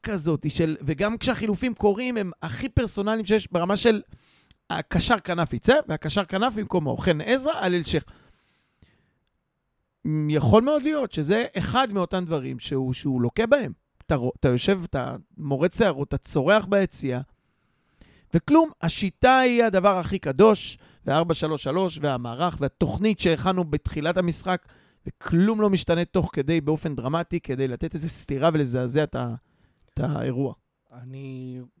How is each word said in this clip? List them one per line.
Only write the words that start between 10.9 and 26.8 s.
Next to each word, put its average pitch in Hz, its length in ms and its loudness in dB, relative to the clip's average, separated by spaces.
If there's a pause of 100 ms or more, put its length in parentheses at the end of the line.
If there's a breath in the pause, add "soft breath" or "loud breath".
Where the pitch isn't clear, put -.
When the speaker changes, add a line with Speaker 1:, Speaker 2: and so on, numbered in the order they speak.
Speaker 1:
שזה 175 340 0 (120)
אחד 233 360 0
מאותם 185 320 -2
דברים 135 340 -6
שהוא, 131 340 -4
שהוא 127 280 -2
לוקה 156 240 0
בהם. 233 260 0 (340)
אתה 156 100 0
רו-, 123 240 -2
אתה - 80 2
יושב, 175 360 2
אתה 127 320 -6 (220)
מורט 143 360 -2
שערות, 147 340 0
אתה 139 100 -4
צורח 185 480 2
ביציע, 175 540 0 (1120 soft breath)
וכלום. 311 360 6 (120)
השיטה 202 560 4
היא 240 260 4
הדבר 190 340 4
הכי 185 220 -4
קדוש, - 580 4 (280 soft breath)
והארבע 160 280 2
שלוש 156 300 -4
שלוש, 160 380 -2
והמערך, 135 580 -4
והתוכנית 165 600 0
שהכנו 180 440 0
בתחילת 156 540 -4
המשחק, 175 480 -2 (400 soft breath)
וכלום 208 560 0
לא 208 80 4
משתנה 175 360 0
תוך 175 280 -2
כדי 151 280 0
באופן 151 340 -2